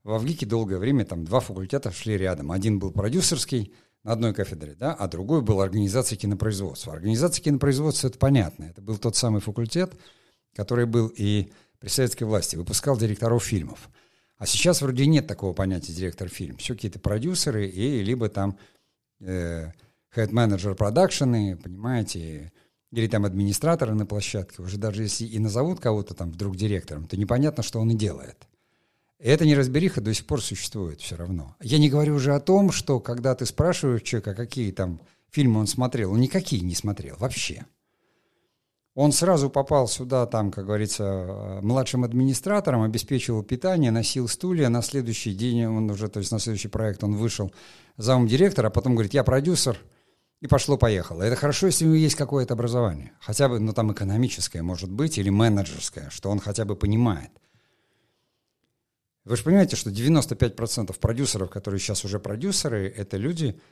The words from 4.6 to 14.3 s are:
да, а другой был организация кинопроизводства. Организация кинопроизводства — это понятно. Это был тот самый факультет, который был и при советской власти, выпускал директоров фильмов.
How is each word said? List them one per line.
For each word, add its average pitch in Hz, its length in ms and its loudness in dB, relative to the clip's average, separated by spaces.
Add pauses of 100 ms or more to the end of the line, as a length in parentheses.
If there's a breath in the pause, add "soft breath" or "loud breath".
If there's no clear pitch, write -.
да, 131 180 -4
а 98 140 -4
другой 98 340 0
был 104 180 2
организация 101 580 0
кинопроизводства. 98 760 -4
Организация 110 480 0
кинопроизводства — 143 680 0
это - 100 -14
понятно. 113 460 2
Это 87 160 -18
был 104 160 -6
тот 113 180 -2
самый 110 260 2
факультет, 117 520 -4 (640 soft breath)
который 120 300 0
был 113 220 2
и 104 440 0 (280 soft breath)
при 98 100 -14
советской 123 340 0
власти, 107 320 0
выпускал 98 420 -2
директоров 113 460 0
фильмов. - 460 -6 (480 soft breath)